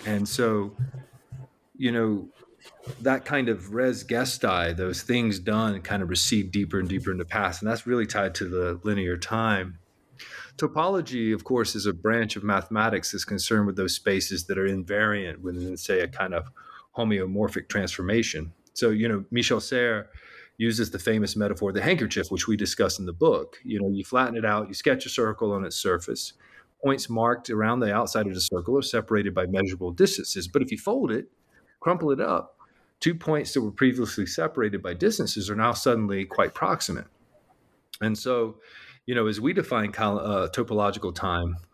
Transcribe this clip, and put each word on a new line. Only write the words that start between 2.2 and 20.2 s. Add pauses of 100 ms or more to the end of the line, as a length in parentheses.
that
kind
of
res
gestae,
those
things
done,
kind
of
recede
deeper
and
deeper
in
the
past.
And
that's
really
tied
to
the
linear
time. (760)
Topology,
of
course,
is
a
branch
of
mathematics
that's
concerned
with
those
spaces
that
are
invariant
within,
say,
a
kind
of (460)
homeomorphic
transformation. (180)
So,
you
know,
Michel
Serres (500)